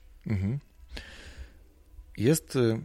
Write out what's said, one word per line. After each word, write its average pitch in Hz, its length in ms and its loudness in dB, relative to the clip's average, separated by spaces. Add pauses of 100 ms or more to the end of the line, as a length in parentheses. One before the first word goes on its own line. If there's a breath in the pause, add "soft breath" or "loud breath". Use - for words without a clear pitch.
(260)
Mhm. 101 320 0 (1600 loud breath)
Jest, 135 400 2
y, 117 280 4